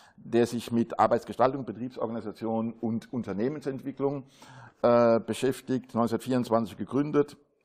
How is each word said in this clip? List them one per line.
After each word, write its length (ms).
der 320
sich 240
mit 280
Arbeitsgestaltung, 640
Betriebsorganisation 1120
und 400
Unternehmensentwicklung, 1120
äh, 380
beschäftigt, 720
neunzehnhundertvierundzwanzig 840
gegründet. 640